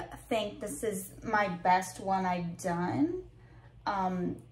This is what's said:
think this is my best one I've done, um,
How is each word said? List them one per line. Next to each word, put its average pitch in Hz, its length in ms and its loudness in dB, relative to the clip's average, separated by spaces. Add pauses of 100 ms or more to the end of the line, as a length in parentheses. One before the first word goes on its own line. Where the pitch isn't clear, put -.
(300)
think 208 320 -2
this 202 200 -6
is 196 300 -2 (100)
my 208 280 2
best 185 500 2
one 190 260 0
I've 175 300 0
done, 220 680 0 (600)
um, 185 520 0 (140)